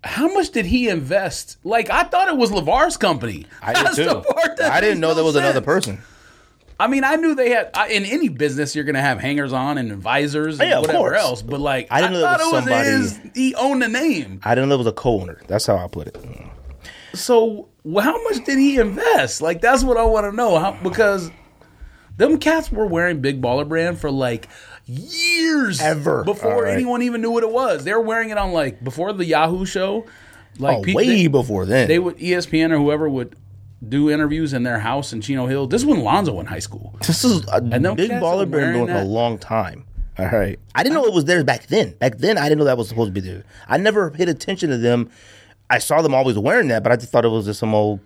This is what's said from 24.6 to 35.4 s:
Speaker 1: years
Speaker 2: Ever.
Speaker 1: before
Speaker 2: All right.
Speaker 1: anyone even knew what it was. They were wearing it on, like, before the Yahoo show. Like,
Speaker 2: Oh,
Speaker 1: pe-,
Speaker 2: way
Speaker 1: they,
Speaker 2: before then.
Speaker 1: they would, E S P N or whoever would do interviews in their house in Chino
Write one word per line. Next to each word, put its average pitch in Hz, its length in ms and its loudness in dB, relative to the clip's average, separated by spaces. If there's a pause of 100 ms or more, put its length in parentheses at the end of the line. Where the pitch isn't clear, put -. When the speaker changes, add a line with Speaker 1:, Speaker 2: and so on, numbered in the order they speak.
Speaker 1:
years 311 960 -2
Speaker 2:
Ever. 156 440 0
Speaker 1:
before 208 300 -2
Speaker 2:
All 240 80 2
right. 202 120 0
Speaker 1:
anyone 240 280 0
even 233 180 -2
knew 226 100 -2
what 233 140 0
it 220 60 -2
was. 226 340 -2
They 185 80 -2
were 226 80 2
wearing 226 300 -2
it 208 60 -4
on, 196 160 -2
like, 143 300 -2
before 156 300 -6
the 190 120 -4
Yahoo 165 400 0
show. 196 420 -4 (520)
Like, 135 200 0
Speaker 2:
Oh, 101 40 -4
Speaker 1:
pe-, 185 120 0
Speaker 2:
way 214 120 4
Speaker 1:
they, 208 220 4
Speaker 2:
before 113 380 0
then. 123 220 4
Speaker 1:
they 170 120 4
would, 180 200 -6
E 175 140 0
S 175 120 -2
P 160 140 0
N 160 120 2
or 156 60 2
whoever 151 300 2
would 127 280 -6 (500)
do 143 240 2
interviews 151 440 0
in 120 80 0
their 120 160 -2
house 127 340 -4
in 113 80 -6
Chino 127 260 -2